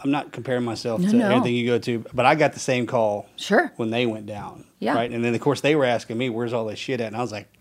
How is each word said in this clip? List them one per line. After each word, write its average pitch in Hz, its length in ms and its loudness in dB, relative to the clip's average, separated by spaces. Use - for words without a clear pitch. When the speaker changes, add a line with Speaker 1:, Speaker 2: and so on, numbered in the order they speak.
Speaker 1:
I'm 139 100 -2
not 143 220 -2
comparing 123 320 -2
myself 113 360 -4
Speaker 2:
No, 185 100 2
Speaker 1:
to 117 60 6
Speaker 2:
no. 120 140 4
Speaker 1:
anything 123 240 4
you 120 120 0
go 120 120 2
to, 117 340 -2
but 123 140 2
I 151 80 8
got 151 180 4
the 117 80 -14
same 123 260 0
call 110 500 0
Speaker 2:
Sure. 254 400 2
Speaker 1:
when 113 140 -2
they 120 160 0
went 107 200 -4
down. 104 380 -12
Speaker 2:
Yeah. 208 140 -2
Speaker 1:
Right? 117 160 0
And 117 140 -2
then, 120 100 2
of 113 60 -2
course, 139 200 0
they 147 160 4
were 143 80 4
asking 117 340 0
me, 127 120 -2
"Where's 113 220 -2
all 113 140 -2
this 104 120 -8
shit 127 220 -4
at?" 113 80 -2
And 107 80 -8
I 120 40 -4
was 113 120 -4
like, 101 160 -10